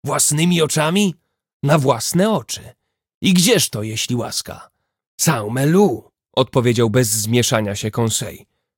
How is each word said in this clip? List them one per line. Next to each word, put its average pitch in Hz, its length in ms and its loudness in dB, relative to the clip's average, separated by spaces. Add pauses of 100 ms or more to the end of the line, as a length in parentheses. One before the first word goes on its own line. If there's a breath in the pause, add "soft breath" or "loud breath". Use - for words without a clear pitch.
„Własnymi 156 560 0
oczami?” 156 540 0 (480)
„Na 147 140 4
własne 143 540 0
oczy. - 300 -6 (600)
I 190 120 2
gdzież 180 360 2
to, 107 140 -8
jeśli 110 320 -6
łaska?” - 540 -8 (520)
„Saint-Melu”, 139 920 0 (220)
odpowiedział 120 560 2
bez 123 180 2
zmieszania 110 680 0
się 107 160 -6
Conseil. 113 540 -4 (320)